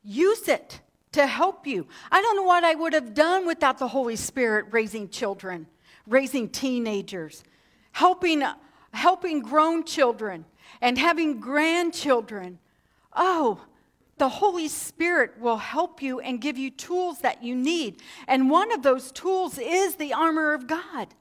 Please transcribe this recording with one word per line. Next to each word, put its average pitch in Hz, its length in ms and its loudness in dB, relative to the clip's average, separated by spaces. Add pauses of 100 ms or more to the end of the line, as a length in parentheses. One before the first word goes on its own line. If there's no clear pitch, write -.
Use 294 460 0
it - 320 -4 (320)
to 285 140 4
help 262 400 -2
you. 202 200 -6 (240)
I 381 120 4
don't 427 140 2
know 392 80 0
what 349 200 6
I 330 100 4
would 320 200 -2
have 247 180 -2
done 349 340 2
without 311 300 0
the 254 120 -4
Holy 233 280 -2
Spirit 214 540 -2
raising 220 400 -2
children, 190 560 -8 (400)
raising 254 420 0
teenagers, 208 960 -4 (480)
helping, 349 500 2 (520)
helping 330 460 2
grown 311 440 2
children, 220 640 -2 (340)
and 247 160 2
having 302 440 0
grandchildren. 262 1160 0 (540)
Oh, 320 540 0 (500)
the 254 120 2
Holy 349 400 0
Spirit 320 720 -2
will 233 160 0
help 320 440 -4
you 262 200 -6
and 247 200 -6
give 277 160 -6
you 269 140 -6
tools 349 520 -6
that 247 200 -2
you 247 140 -6
need. 285 440 -2 (280)
And 262 200 4
one 370 220 4
of 302 120 -2
those 262 280 2
tools 370 480 -4
is 339 380 0
the 294 160 -6
armor 311 400 2
of 254 160 -6
God. 320 520 -8